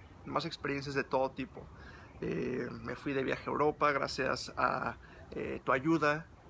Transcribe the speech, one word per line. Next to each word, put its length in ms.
más 200
experiencias 500
de 100
todo 260
tipo. 360
Eh, 480
me 120
fui 160
de 100
viaje 280
a 20
Europa 400
gracias 640
a, 400
eh, 320
tu 80
ayuda, 540